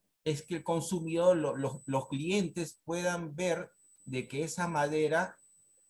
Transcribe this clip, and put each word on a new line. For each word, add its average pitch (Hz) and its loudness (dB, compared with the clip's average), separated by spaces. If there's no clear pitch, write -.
es 147 0
que - -8
el 156 -8
consumidor, 165 4
lo, 143 0
los, 135 -4
los 135 0
clientes 165 -2
puedan 175 -2
ver 170 -2
de 131 -4
que 139 -4
esa 170 -4
madera 156 2